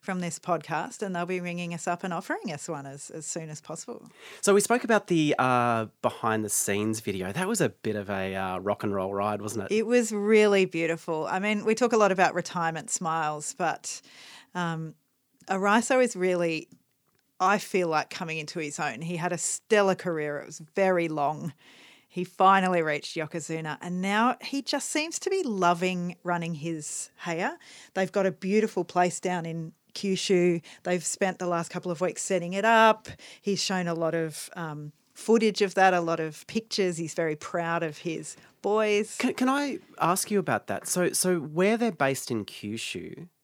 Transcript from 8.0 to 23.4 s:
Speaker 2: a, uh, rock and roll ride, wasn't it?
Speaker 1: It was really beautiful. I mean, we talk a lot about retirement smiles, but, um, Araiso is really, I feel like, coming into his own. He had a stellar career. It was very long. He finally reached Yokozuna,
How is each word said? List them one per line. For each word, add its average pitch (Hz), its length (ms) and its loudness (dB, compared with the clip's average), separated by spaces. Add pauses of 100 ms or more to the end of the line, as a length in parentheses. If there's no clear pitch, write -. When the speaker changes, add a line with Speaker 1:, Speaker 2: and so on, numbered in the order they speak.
Speaker 2:
a, 95 260 -2
uh, 95 240 -4
rock 101 240 -2
and 104 100 0
roll 95 200 -2
ride, 101 280 -2
wasn't 104 300 -6
it? - 20 0
Speaker 1:
It 220 120 2
was 233 260 2
really 208 540 4
beautiful. 165 680 -4
I 185 80 -2
mean, 208 240 -2
we 220 120 2
talk 233 180 2
a 226 40 4
lot 202 140 6
about 180 220 4
retirement 165 580 -4
smiles, 160 680 -4
but, - 440 -4 (540)
um, 160 400 -4 (520)
Araiso 208 560 4
is 233 120 0
really, 175 540 0 (680)
I 190 200 4
feel 180 280 0
like, 156 220 0
coming 160 300 -8
into 147 200 -10
his 147 200 -6
own. 143 240 -4
He 170 120 -6
had 170 160 -2
a 170 60 -4
stellar 202 560 2
career. 156 460 -4
It - 80 -14
was 151 100 -16 (180)
very 185 320 4
long. 151 460 -2 (540)
He 180 160 -6
finally 185 580 6
reached 151 340 -2
Yokozuna, 160 640 -6